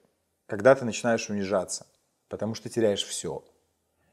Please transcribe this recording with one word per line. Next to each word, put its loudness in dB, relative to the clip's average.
когда 6
ты 0
начинаешь -2
унижаться, -2
потому -6
что -14
теряешь 0
всё. -8